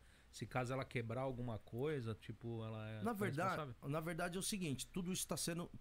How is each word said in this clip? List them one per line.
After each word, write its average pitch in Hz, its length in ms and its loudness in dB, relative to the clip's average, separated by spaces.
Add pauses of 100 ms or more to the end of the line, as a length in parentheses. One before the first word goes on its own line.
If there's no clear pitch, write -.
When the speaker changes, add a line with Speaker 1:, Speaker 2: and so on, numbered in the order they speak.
(300)
Speaker 1:
Se - 160 -4
caso 127 260 2
ela 131 120 0
quebrar 117 360 0
alguma 123 380 0
coisa, 123 560 0
tipo, 113 500 -4
ela 110 240 -4
é 110 140 -4
Speaker 2:
Na 226 100 4
verdade, 185 480 2
Speaker 1:
responsável? 139 300 -6
Speaker 2:
na 156 100 2
verdade 170 380 0
é - 20 0
o - 20 -2
seguinte: 165 440 2
tudo 185 260 0
isso - 160 0
tá 170 80 2
sendo, 170 340 0 (100)